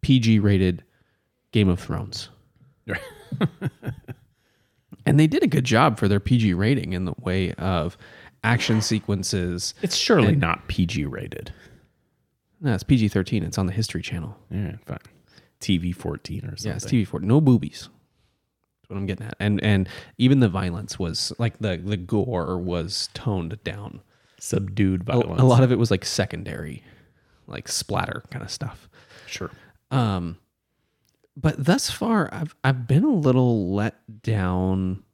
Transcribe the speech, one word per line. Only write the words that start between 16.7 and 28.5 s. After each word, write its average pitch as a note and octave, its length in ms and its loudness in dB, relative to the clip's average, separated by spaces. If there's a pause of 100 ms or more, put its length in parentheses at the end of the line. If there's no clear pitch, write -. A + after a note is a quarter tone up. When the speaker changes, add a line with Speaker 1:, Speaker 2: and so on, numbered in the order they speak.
Speaker 1:
Yeah, - 60 -6
it's - 100 -10
T C3 100 0
V G#2+ 80 2
fourteen. F2+ 240 -6
No C#3 140 6
boobies. B2 480 2 (880)
That's - 80 -20
what G2+ 80 -10
I'm G2 80 -4
getting G2 220 -6
at. - 120 -12
And, G#2 240 0
and G2 260 2 (280)
even C3 240 6
the A#2 80 6
violence F2+ 500 -4
was, E2+ 400 -4
like, A#2 200 -2
the, G2 240 -2
the G2+ 160 -4
gore F2+ 600 -2
was F2 560 -4
toned F#2 500 -6
down. G2+ 360 -10 (400)
Speaker 2:
Subdued G2 600 0
Speaker 1:
A, - 20 -8
Speaker 2:
violence. A#2 360 0
Speaker 1:
a B2+ 40 8
lot B2 180 8
of B2+ 100 4
it A#2+ 60 2
was, A2+ 120 2
like, F#2+ 160 0
secondary, - 760 -6 (640)
like, - 220 -14
splatter - 640 -4
kind - 140 -10
of - 60 -12